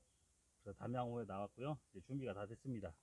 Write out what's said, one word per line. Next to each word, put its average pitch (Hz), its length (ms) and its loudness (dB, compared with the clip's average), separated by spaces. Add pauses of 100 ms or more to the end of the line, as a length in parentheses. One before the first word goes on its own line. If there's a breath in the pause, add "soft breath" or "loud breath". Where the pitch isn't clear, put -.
(600)
그래서 101 160 -6
담양호에 120 480 2
나왔고요. 101 540 0 (100)
이제 95 120 -10
준비가 127 340 0
다 101 100 0
됐습니다. 110 580 -2